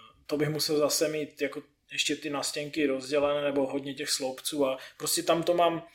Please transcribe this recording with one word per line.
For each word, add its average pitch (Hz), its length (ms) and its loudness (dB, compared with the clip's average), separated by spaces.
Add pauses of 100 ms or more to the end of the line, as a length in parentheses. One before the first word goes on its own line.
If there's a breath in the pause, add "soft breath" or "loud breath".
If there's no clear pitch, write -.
(260)
to 147 120 -4
bych 147 120 0
musel 151 280 0
zase 151 300 2
mít 151 340 -6
jako 143 220 -6 (280)
ještě 143 240 0
ty 151 140 -8
nastěnky 147 580 0
rozdělené 143 540 2
nebo 139 260 2
hodně 135 260 -4
těch 143 160 -6
sloupců 135 560 -2
a 131 120 0 (200 loud breath)
prostě 151 260 -2
tam 165 200 2
to 175 100 2
mám 170 420 2